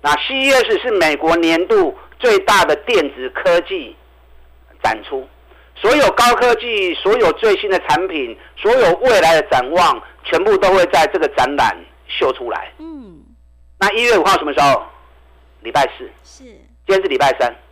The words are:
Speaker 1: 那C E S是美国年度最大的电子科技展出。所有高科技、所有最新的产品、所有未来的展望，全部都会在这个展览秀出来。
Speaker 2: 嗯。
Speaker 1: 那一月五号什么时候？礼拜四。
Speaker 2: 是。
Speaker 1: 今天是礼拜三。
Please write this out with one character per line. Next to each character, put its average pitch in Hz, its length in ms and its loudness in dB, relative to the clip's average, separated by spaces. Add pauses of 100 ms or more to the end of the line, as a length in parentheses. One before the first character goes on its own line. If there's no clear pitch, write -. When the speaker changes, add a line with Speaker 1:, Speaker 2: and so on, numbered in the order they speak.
Speaker 1:
那 147 160 -2
C 262 180 -8
E 269 160 0
S 220 280 2
是 247 120 -4
美 160 240 0
国 160 220 0
年 165 300 0
度 185 300 0 (220)
最 226 200 2
大 - 260 2
的 123 100 0
电 - 220 -2 (180)
子 127 140 -10
科 175 320 0
技 156 340 -10 (880)
展 107 200 -4
出。 131 240 -10 (480)
所 254 200 2
有 262 160 4
高 247 140 2 (100)
科 240 200 2
技、 208 400 -4
所 196 220 -2
有 190 160 2
最 214 240 2
新 202 120 -6
的 190 100 0
产 160 280 -2
品、 135 300 -8 (180)
所 208 180 0
有 208 240 4
未 233 240 2
来 165 140 4
的 151 140 2
展 127 220 0
望， 160 300 2 (220)
全 170 200 -2
部 202 140 2
都 190 140 2
会 185 160 4
在 170 200 2
这 185 120 -4
个 151 100 0
展 131 260 -2
览 107 220 0 (300)
秀 - 260 -2
出 120 160 -10
来。 - 300 -10
Speaker 2:
嗯。 269 420 -20 (560)
Speaker 1:
那 196 160 -2
一 233 100 -2
月 233 140 2
五 160 60 0
号 185 140 2
什 147 80 -6
么 143 80 -6
时 147 80 -2
候？ 135 220 2 (760)
礼 113 100 -12
拜 147 100 0 (160)
四。 120 120 -16 (140)
Speaker 2:
是。 - 200 -20
Speaker 1:
今 - 500 -6
天 190 80 2
是 196 60 -4
礼 139 100 -2
拜 139 100 2 (120)
三。 120 140 -2 (180)